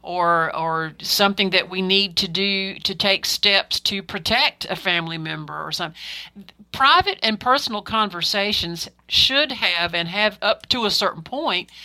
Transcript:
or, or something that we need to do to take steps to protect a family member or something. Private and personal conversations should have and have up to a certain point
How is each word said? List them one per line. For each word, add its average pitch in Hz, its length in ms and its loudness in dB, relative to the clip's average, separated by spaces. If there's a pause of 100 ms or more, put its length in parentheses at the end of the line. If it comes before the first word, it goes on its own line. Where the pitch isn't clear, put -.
or, 170 520 2
or 160 460 -2
something 202 480 2
that 180 200 0
we 185 120 -2
need 190 360 2
to 196 100 0
do 190 520 -2
to - 160 -6
take 196 300 0
steps - 560 2
to 196 220 -2
protect 226 640 -2
a 175 60 -2
family 170 420 -2
member 156 480 -8
or 156 60 -8
something. 165 280 -6 (720)
Private 349 520 4
and 220 160 0
personal 247 420 0
conversations 196 1080 -2 (220)
should 277 440 4
have 175 420 0
and 170 120 -2
have 208 340 0
up - 280 0
to 240 160 0
a 202 60 2
certain 175 320 0
point 220 480 -4 (140)